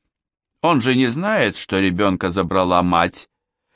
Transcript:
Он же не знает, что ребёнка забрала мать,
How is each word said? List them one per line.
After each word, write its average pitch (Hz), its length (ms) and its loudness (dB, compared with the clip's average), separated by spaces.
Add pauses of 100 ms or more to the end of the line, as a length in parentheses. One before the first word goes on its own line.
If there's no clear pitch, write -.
(640)
Он 160 180 2
же 127 140 0
не 131 100 2
знает, 147 500 -2
что - 240 -4
ребёнка 92 520 0
забрала 90 500 0
мать, 87 480 0 (460)